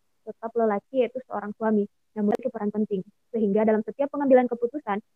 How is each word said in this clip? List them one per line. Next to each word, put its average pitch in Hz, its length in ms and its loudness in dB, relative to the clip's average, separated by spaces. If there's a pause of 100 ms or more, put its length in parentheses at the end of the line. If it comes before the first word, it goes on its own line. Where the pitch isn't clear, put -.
(220)
tetap 226 320 -12
lelaki 226 500 0
yaitu 233 240 -4
seorang 202 320 -8
suami, 220 240 2 (320)
namun 208 180 2
memiliki 240 160 -2
peran 208 220 -4
penting, 208 320 -2 (320)
sehingga 214 320 2
dalam 220 160 2
setiap 277 320 -4
pengambilan 262 320 4
keputusan 233 560 -4 (120)